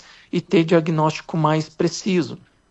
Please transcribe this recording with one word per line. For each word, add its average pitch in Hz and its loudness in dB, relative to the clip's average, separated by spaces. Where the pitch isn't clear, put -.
e 170 -2
ter 165 2
diagnóstico 160 0
mais 156 0
preciso, 170 -2